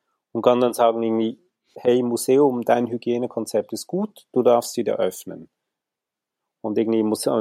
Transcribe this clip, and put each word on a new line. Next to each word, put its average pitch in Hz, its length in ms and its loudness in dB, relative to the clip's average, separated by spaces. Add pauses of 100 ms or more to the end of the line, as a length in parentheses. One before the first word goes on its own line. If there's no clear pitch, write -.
(320)
und 117 100 -4
kann 120 180 4
dann 123 140 2
sagen 113 280 2
irgendwie, 113 360 -2 (360)
hey 123 280 2
Museum, 123 600 2
dein 120 260 2
Hygienekonzept 120 840 -4
ist 107 140 -10
gut, 202 460 -8
du 123 100 0
darfst 117 340 2
wieder 107 200 -2
öffnen. - 520 -6 (1120)
Und 107 160 -4
irgendwie 113 260 2
muss 107 260 0
an 120 120 0